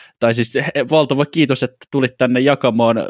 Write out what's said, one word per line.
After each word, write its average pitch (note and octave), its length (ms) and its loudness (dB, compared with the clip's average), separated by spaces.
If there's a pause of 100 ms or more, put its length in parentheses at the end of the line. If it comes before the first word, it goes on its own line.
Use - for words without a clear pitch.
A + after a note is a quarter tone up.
(180)
tai A#2 160 0
siis A#2 200 -2
he-, C#3 360 -2
valtava D3 360 2
kiitos, C#3 360 0
että - 280 -8
tulit C3 280 -2
tänne B2+ 220 0
jakamaan A#2+ 560 2 (140)